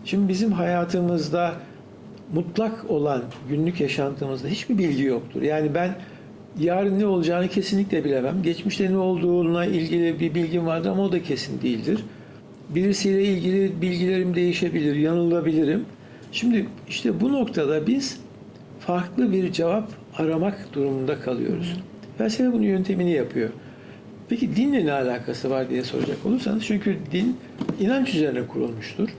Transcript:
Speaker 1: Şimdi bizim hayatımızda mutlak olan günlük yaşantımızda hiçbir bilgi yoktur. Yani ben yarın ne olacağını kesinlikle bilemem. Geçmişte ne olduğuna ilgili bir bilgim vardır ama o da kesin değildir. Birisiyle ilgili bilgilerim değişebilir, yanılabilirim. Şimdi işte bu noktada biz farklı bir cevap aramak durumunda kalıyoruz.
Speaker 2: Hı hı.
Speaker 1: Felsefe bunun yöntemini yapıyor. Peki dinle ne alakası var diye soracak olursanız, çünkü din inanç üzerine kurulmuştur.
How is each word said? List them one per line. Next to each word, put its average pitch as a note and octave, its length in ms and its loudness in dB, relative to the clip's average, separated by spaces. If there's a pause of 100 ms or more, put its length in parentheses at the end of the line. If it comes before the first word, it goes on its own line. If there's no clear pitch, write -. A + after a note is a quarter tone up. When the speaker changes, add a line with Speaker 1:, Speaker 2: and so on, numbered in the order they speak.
Speaker 1:
Şimdi G3 240 2
bizim G3 240 2
hayatımızda F3 1000 0 (800)
mutlak G#3 560 -2
olan C#3+ 320 2 (260)
günlük D#3+ 320 0
yaşantımızda C#3 680 -2
hiçbir G#3+ 300 -2
bilgi C#3+ 240 2
yoktur. B2+ 400 0
Yani D3+ 320 2
ben F#3 200 0 (680)
yarın F#3+ 380 2
ne G#3 80 4
olacağını F3+ 420 2
kesinlikle F#3+ 560 2
bilemem. C#3 380 2
Geçmişte F#3 500 0
ne F#3+ 60 4
olduğuna F3 680 2
ilgili E3 560 2
bir E3 140 0
bilgim E3 320 0
vardır E3 240 0
ama F#3+ 120 2
o F#3+ 100 2
da F3 100 0
kesin C3+ 400 -4
değildir. B2+ 420 0 (640)
Birisiyle F#3+ 560 2
ilgili F#3 580 2
bilgilerim F3+ 520 2
değişebilir, E3 600 2
yanılabilirim. E3 880 2 (480)
Şimdi A3+ 340 2 (220)
işte F#3 320 -2
bu C4 120 4
noktada D#3 540 0
biz C4+ 340 0 (600)
farklı F3+ 520 0
bir F#3 200 2
cevap F#3 360 2 (280)
aramak D#3+ 560 0
durumunda C3+ 480 0
kalıyoruz. B2+ 460 -2
Speaker 2:
Hı F3 100 -4
hı. - 420 -14
Speaker 1:
Felsefe A3+ 340 2
bunun A3 100 2
yöntemini F#3+ 480 2
yapıyor. B2 380 0 (800)
Peki G3 280 0
dinle B3+ 300 4
ne D3 60 2
alakası B2 580 -2
var C3 200 0
diye B2+ 140 0
soracak B2+ 320 -2 (100)
olursanız, G#3+ 400 0
çünkü G3+ 300 2 (160)
din A3 240 2 (440)
inanç B3 340 2
üzerine C3 320 0
kurulmuştur. A#2+ 640 -4 (100)